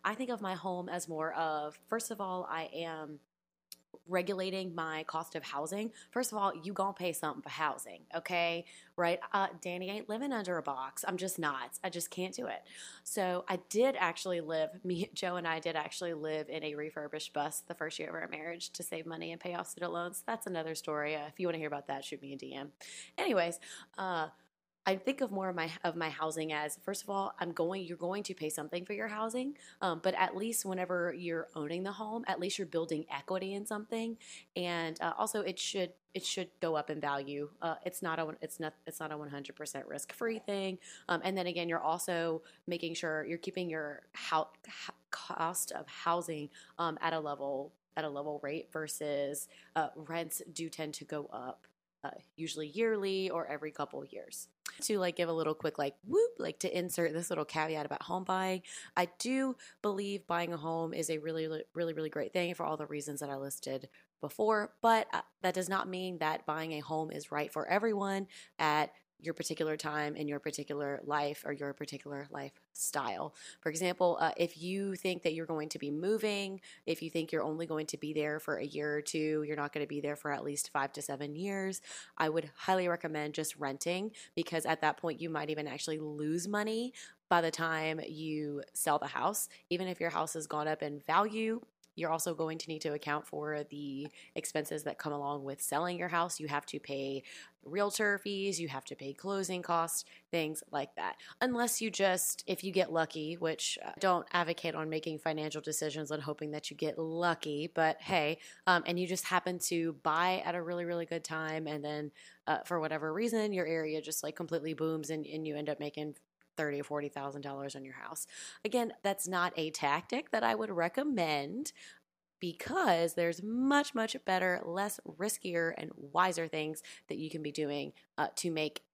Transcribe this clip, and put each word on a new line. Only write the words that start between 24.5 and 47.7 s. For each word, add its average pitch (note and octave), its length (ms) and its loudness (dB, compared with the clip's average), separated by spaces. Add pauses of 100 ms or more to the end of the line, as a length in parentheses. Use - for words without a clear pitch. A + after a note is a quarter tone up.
I F#3+ 100 6
think C4+ 240 0
of A#3 100 0
more F#3+ 200 -2
of F3+ 60 -4
my, E3 140 0 (140)
of E3 120 2
my E3 120 0
housing D#3 420 -2
as, D3+ 320 -2
first G3 200 -4
of - 80 -10
all, G3 280 0
I'm F3 140 -2
going, F3+ 320 0
you're E3 140 -8
going F#3+ 240 -2
to G3 100 -6
pay D#3 160 -4
something F3 380 -4
for G#3+ 80 -6
your G#3+ 140 -2
housing, A3+ 500 -2 (240)
um, E3+ 200 2
but F#3 120 4
at F3+ 200 4
least A3+ 300 -2
whenever F3+ 480 0
you're E3 420 -4
owning D#3+ 280 -4
the G3 100 -4
home, G#3+ 340 -6
at F#3 140 0
least G3 160 -2
you're F#3+ 100 -2
building D#3+ 380 0 (100)
equity F#3+ 380 -2
in G3+ 140 -6
something. A3+ 500 -4 (400)
And, E3+ 460 -2
uh, E3+ 160 2
also G#3+ 240 2
it F#3 160 -2
should, F#3 340 -2 (220)
it F#3 100 -4
should F3+ 240 -2 (140)
go E3 120 2
up D3+ 140 0
in D3+ 140 -2
value. C#3+ 480 -2 (100)
Uh, E3 140 0 (100)
it's - 160 -4
not E3 180 0
a, D#3+ 220 -2
it's - 200 -8
not, D#3 120 -2 (140)
it's D#3+ 120 -10
not D#3 140 -4
a D3+ 60 -4
one D3 100 -8
hundred C#3+ 280 -8
percent D3 300 -6
risk-free A3 520 -4
thing. F#3+ 400 -2 (320)
Um, E3 120 4
and F#3+ 140 2
then F3+ 120 2
again, E3+ 200 0
you're E3+ 140 2
also E3 580 2 (260)
making E3+ 280 -2
sure D#3 320 0
you're E3+ 100 -2
keeping F3+ 320 -4
your D3+ 360 -4 (100)
hou-, - 320 2 (200)
h-, - 280 -10 (160)
cost - 600 -2
of - 140 -6
housing, E3 640 0 (300)
um, E3 240 2
at D#3+ 100 4
a D#3+ 80 2
level, C#3+ 540 -2 (200)